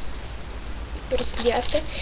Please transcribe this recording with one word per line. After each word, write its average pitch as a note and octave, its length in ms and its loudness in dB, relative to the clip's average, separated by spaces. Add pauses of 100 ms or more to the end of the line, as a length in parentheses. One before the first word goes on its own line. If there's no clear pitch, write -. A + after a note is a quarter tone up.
(1120)
rozgwiazdę. A#3+ 680 4 (220)